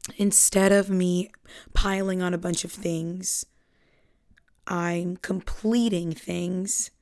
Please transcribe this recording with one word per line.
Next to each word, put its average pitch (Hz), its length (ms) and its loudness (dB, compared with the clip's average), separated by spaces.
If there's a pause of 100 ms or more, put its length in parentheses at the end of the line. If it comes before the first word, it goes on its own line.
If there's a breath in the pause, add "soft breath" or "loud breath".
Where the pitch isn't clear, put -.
(180)
instead 196 540 4
of 196 180 4
me 180 420 0 (420 loud breath)
piling 190 480 2
on 180 120 0
a 175 40 0
bunch 175 260 -2
of 180 80 -10
things, 170 720 -4 (1200)
I'm 175 500 -2
completing 196 960 -2
things 180 760 -4 (100)